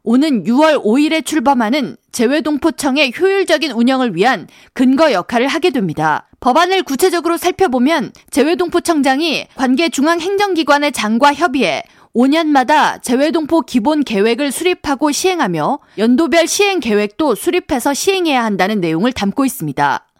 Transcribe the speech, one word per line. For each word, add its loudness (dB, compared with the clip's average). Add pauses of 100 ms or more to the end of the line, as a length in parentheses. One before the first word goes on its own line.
오는 2
유월 4
오일에 2
출범하는 -2 (140)
재외동포청의 0
효율적인 0
운영을 0
위한 0 (240)
근거 2
역할을 -2
하게 -2
됩니다. -2 (100)
법안을 0
구체적으로 -2
살펴보면, 0 (200)
재외동포청장이 0
관계 0
중앙행정기관의 0
장과 0
협의해 -2 (320)
오 4
년마다 2
재외동포 0
기본 0
계획을 0
수립하고 -2
시행하며 -2 (200)
연도별 2
시행 0
계획도 -2
수립해서 -2
시행해야 0
한다는 0
내용을 0
담고 -2
있습니다. -2 (140)